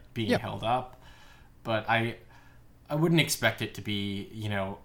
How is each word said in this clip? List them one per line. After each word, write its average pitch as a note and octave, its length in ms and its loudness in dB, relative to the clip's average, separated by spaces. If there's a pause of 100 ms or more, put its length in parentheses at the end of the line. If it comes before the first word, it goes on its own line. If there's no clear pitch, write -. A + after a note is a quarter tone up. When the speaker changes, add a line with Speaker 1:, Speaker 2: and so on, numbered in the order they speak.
(120)
Speaker 1:
being A2 180 -2
Speaker 2:
Yeah. - 80 4
Speaker 1:
held G#2 260 -8
up, B2 360 -2 (640)
but A2 260 -2
I, A2+ 280 2 (720)
I D3 60 0
wouldn't E3 240 6
expect - 420 2
it G#2+ 120 -4
to - 60 -12
be, G2+ 520 -4
you A2 160 -6
know, G2 360 -2